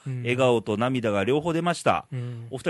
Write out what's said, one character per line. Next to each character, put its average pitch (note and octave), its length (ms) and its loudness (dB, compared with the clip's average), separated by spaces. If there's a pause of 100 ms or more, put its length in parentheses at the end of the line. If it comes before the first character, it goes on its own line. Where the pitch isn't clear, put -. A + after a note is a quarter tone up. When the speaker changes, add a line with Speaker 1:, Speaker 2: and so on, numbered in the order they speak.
Speaker 1:
う C3+ 60 -8
ん。 B2 120 -6
Speaker 2:
笑 B2 140 0
顔 B2 260 4
と G#2+ 140 0
涙 A#2+ 360 0
が G2+ 100 2
両 C3+ 180 2
方 E3+ 120 -2
出 E3 100 -2
ま F3 120 0
し - 100 -8
た。 F2+ 280 2
Speaker 1:
う C3 40 -8
ん。 A#2+ 340 -10
Speaker 2:
お C3 80 -8
二 - 120 -12